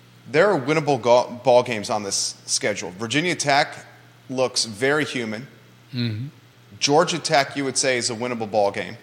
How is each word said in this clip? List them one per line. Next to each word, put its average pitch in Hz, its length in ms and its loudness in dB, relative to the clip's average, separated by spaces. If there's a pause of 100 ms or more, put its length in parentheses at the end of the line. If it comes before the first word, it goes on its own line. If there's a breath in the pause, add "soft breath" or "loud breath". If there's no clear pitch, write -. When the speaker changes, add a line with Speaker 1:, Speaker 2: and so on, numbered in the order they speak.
(320)
Speaker 1:
There 175 200 4
are 175 80 0
winnable 143 420 0
go-, 120 420 4
ball 123 200 6
games 113 260 -4
on 107 140 -2
this - 420 -4
schedule. 101 460 -4
Virginia 120 420 -2
Tech 143 500 0 (460)
looks 127 360 0
very 135 400 0
human. 117 420 -6 (440)
Speaker 2:
Mm-hmm. 120 360 -4 (520)
Speaker 1:
Georgia 165 380 2
Tech, 139 400 0
you 139 80 -2
would 131 140 -4
say, 131 180 2
is 117 140 -4
a 117 40 -4
winnable 113 360 -6
ball 104 180 2
game. 101 340 -8